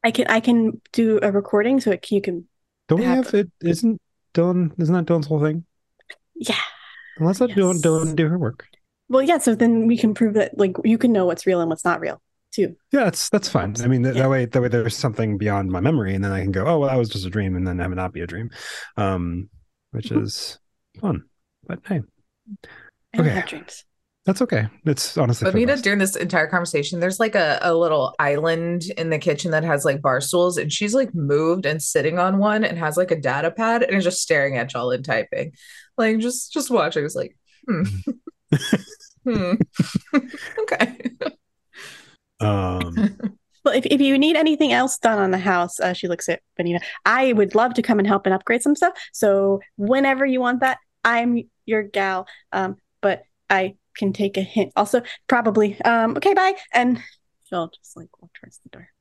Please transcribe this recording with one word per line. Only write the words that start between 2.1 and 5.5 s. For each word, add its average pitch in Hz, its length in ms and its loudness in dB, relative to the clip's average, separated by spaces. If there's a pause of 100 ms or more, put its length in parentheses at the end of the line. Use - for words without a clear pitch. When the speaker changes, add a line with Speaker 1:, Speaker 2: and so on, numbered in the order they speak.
Speaker 1:
you 202 100 2
can 175 260 -6 (420)
Speaker 2:
Don't 165 120 4
we 240 60 0
Speaker 1:
have 254 200 2
Speaker 2:
have - 80 -6
it? 202 160 2 (120)
Isn't 170 380 0 (340)
Dylan, 175 460 2
isn't 165 140 2
that 180 120 2
Dylan's 165 200 2
whole 151 140 0
thing? 156 240 0 (720)